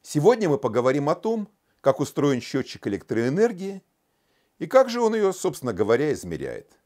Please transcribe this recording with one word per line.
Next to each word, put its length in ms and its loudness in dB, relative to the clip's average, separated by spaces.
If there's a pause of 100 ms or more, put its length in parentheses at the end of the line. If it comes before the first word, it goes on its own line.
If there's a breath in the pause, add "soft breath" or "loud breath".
(140)
Сегодня 340 4
мы 100 2
поговорим 500 0
о 80 0
том, 320 -4 (320)
как 180 2
устроен 420 0
счетчик 460 -8
электроэнергии 960 -2 (760)
и 80 -6
как 200 6
же 120 -4
он 160 2
ее, 160 2
собственно 400 -4
говоря, 400 2
измеряет. 580 -8 (160)